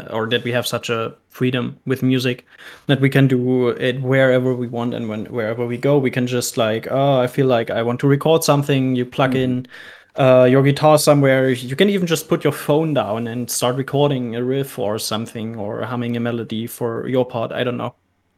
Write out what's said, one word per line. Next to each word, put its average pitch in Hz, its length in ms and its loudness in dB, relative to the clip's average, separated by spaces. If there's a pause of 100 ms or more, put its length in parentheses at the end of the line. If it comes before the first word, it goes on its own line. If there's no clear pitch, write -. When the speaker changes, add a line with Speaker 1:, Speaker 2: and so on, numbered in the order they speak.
(120)
Speaker 1:
or 110 180 -2
that 120 140 0
we 120 80 -4
have 120 160 -2
such 120 220 -6
a 113 260 -4 (140)
freedom 127 560 -4
with 131 180 -4
music, 127 420 0 (420)
that 135 140 4
we 135 80 4
can 139 180 4
do 127 420 2
it 127 320 -2
wherever 127 520 2
we 123 140 -6
want 120 260 -4
and 113 160 -6
when, 107 160 -8
wherever 117 400 -6
we 120 120 -4
go. 143 200 2
We 127 140 2
can 123 160 -2
just 123 300 -4
like, 110 340 0
"Oh, 135 280 2
I 123 80 2
feel 131 200 0
like 117 240 2
I 113 100 -2
want 120 200 -2
to 147 60 2
record 156 360 4
something." 139 520 2
You 123 100 -2
plug 131 260 0
Speaker 2:
Mm-hmm. 131 120 0
Speaker 1:
in, 127 240 -2 (480)
uh, 127 280 6
your 127 180 6
guitar 143 380 4
somewhere. 135 500 4
You 127 260 -4
can 196 140 4
even 190 160 0
just 160 220 -2
put 170 160 0
your 143 100 0
phone 156 400 0
down 113 340 -2
and 117 220 -8
start 127 280 -2
recording 135 580 0
a 123 80 -4
riff 135 340 -4
or 107 220 -4
something, 113 580 -8
or 110 240 -8
humming 120 340 -6
a 117 40 -4
melody 117 480 -6
for 117 400 -6
your 123 180 0
part. 117 260 -6
I 123 120 -4
don't 123 140 -4
know. 120 180 -8 (420)